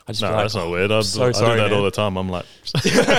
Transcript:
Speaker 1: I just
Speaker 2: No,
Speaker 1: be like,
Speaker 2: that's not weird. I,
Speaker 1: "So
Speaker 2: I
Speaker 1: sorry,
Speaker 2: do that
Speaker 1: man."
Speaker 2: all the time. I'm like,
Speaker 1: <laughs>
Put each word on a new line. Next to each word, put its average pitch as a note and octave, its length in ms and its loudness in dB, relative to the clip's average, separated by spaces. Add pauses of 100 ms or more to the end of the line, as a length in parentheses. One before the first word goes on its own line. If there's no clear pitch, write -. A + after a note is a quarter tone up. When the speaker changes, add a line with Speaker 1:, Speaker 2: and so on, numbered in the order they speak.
Speaker 1:
I A2+ 60 -8
just G#2+ 100 -6
Speaker 2:
No, G2 60 0
Speaker 1:
be E2 40 -2
like, G#2+ 120 2
Speaker 2:
that's G#2 100 -4
not F2 140 -2
weird. F2+ 220 0
I, A2 100 2
Speaker 1:
"So G#2 260 -2
Speaker 2:
I B2 40 2
Speaker 1:
sorry, A2+ 260 2
Speaker 2:
do G#2+ 60 2
that G2+ 60 2
Speaker 1:
man." G#2 80 2
Speaker 2:
all G2+ 60 2
the F#2+ 80 2
time. G#2 260 -2
I'm F#2 120 -4
like, F2+ 160 -6 (280)
Speaker 1:
<laughs> - 120 0 (340)